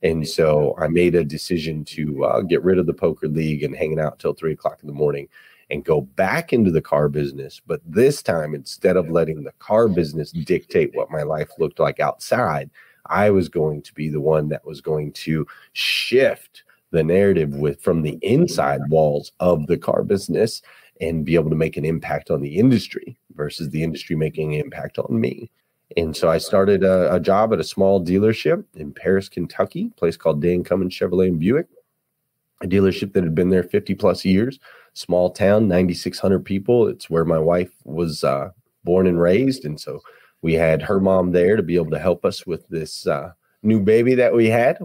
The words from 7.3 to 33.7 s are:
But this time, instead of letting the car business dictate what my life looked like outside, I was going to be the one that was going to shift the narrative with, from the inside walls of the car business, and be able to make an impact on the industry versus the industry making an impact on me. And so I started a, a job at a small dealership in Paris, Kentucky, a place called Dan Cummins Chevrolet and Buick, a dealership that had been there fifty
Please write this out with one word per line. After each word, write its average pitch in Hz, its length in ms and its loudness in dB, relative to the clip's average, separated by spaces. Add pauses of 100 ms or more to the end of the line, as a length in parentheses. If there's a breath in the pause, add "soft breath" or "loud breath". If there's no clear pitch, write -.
But 80 200 -8
this 117 360 2
time, 78 320 -4
instead 90 440 -2
of 82 120 0
letting 80 340 -2
the - 100 -16
car 113 340 0
business 80 440 -2
dictate 82 600 -2
what - 160 -4
my 78 140 -6
life 78 340 -6
looked 78 220 -4
like 73 220 -2
outside, 73 680 -2 (380 soft breath)
I 101 240 2
was 92 180 2
going 76 340 -2
to - 100 -20
be 76 160 -6
the 76 120 -4
one 76 280 0
that 76 160 -8
was 76 160 -14
going 76 320 -4
to 78 340 -4 (240 loud breath)
shift - 920 -2 (280 soft breath)
the 82 120 2
narrative 85 520 2
with, 71 260 -4
from 82 220 0
the 78 180 -4
inside 90 680 0
walls 76 500 2
of 82 260 2
the 82 140 0
car - 240 -2
business, - 580 -2 (400 soft breath)
and 82 240 -4
be 78 100 2
able 78 140 2
to 80 60 0
make 78 220 -2
an 73 80 -4
impact 78 440 -4
on 76 120 -2
the 71 160 -8
industry - 600 0 (180)
versus 73 340 -8
the 78 140 -4
industry 80 320 -6
making 78 380 -4
an 147 80 -4
impact - 380 -10
on - 200 -2
me. 120 300 -4 (480)
And 80 180 -2
so 85 140 0
I 80 80 4
started 98 460 2
a, 92 300 4
a 90 60 2
job 101 340 2
at 90 60 2
a 80 40 -2
small 98 400 2
dealership 110 600 2 (120)
in 73 180 -14
Paris, 95 360 -2
Kentucky, - 600 -6
a - 80 -20
place 85 180 -2
called 76 240 0
Dan 87 220 0
Cummins 90 320 -2
Chevrolet 92 320 0
and 87 120 0
Buick, 120 280 0 (920)
a 98 60 -6
dealership 95 460 0
that 95 100 2
had 80 120 -2
been 90 140 2
there 92 140 2
fifty 98 320 -4